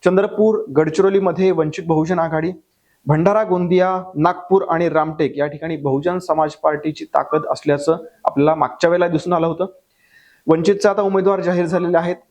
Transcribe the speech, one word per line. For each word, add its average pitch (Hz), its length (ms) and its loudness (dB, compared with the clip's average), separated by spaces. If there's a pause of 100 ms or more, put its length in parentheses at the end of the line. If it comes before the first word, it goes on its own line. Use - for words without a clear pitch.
चंद्रपूर, 208 600 2 (120)
गडचिरोलीमध्ये 185 720 2
वंचित 160 360 -2
बहुजन 160 320 0
आघाडी, 160 320 -2 (540)
भंडारा, 180 380 2
गोंदिया, 180 600 0 (120)
नागपूर 165 540 2
आणि 165 200 0
रामटेक 156 480 -2
या 143 100 -2
ठिकाणी 156 300 -8
बहुजन 143 420 -2
समाज 156 340 -2
पार्टीची 151 520 -4
ताकद 147 440 -2
असल्याचं 147 480 0 (280)
आपल्याला 151 300 2
मागच्या 151 340 0
वेळेला 175 180 2
दिसून 170 260 -2
आलं 165 140 0
होतं. 165 180 -4 (840)
वंचितचे 180 420 2
आता 202 120 -2
उमेदवार 196 380 0
जाहीर 175 260 0
झालेले 175 320 0
आहेत. 175 180 -2 (160)